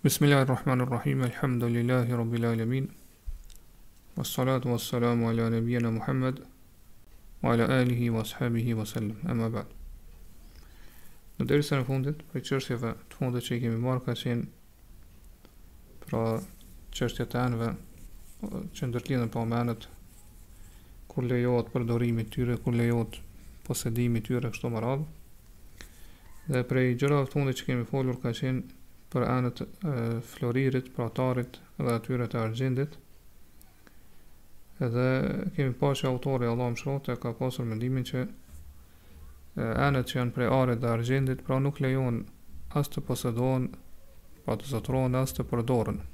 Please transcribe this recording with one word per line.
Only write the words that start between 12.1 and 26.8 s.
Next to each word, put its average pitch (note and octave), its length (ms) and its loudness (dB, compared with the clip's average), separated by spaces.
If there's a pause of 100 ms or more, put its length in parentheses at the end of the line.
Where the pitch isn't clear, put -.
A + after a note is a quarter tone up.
për B2+ 160 -4
çështjeve A#2 440 0 (200)
të - 80 -12
fundit B2 260 0
që B2+ 80 -2
i A#2 80 0
kemi A2+ 220 0
marrë, B2+ 240 0
ka A#2+ 160 0
qenë A#2+ 260 0 (1600)
pra A2+ 160 0 (680)
çështja - 400 -2
e B2 140 0
anëve, A#2 260 0 (1040)
që C3 160 -2
ndërlidhen A#2+ 400 0
pa A2+ 160 -2 (160)
anët, A#2+ 240 -2 (1200)
kur B2 240 -2
lejohet A#2+ 400 2
përdorimi A#2 560 2
i - 80 -12
tyre, A#2+ 240 2
kur A#2+ 160 0
lejohet A#2 480 2 (480)
posedimi A#2+ 480 2
i G#2+ 80 -2
tyre, B2 240 0
kështu - 160 -6
me A2+ 160 0
radhë. C3+ 280 0 (1400)
Dhe B2 160 2
prej B2+ 200 4 (120)